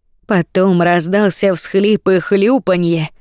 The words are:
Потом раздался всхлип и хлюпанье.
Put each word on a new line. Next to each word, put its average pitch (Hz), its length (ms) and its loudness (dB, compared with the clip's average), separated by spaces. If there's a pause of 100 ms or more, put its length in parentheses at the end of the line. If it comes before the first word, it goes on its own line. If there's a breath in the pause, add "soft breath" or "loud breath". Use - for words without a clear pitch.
(260)
Потом 185 560 0
раздался 180 720 0
всхлип 196 540 -2
и 185 100 2
хлюпанье. 180 920 0 (120)